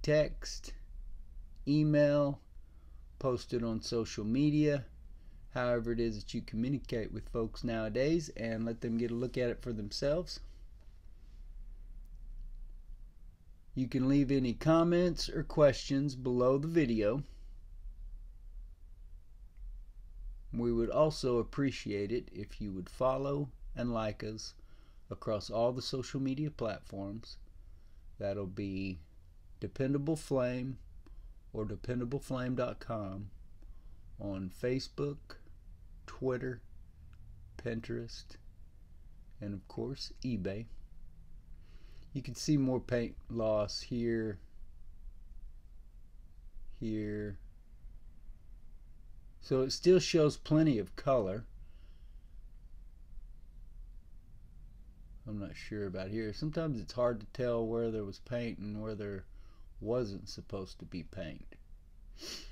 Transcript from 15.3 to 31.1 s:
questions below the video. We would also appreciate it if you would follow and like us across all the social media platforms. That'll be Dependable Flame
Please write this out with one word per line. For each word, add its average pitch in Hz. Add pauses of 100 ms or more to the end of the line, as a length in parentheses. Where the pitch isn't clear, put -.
questions 139
below 127
the 147
video. 127 (3250)
We 117
would 117
also 139
appreciate 110
it -
if -
you 104
would 95
follow 139 (260)
and 120
like 110
us 110 (560)
across 110
all 117
the 127
social 131
media 135
platforms. 104 (840)
That'll 101
be 95 (600)
Dependable 143
Flame 127 (760)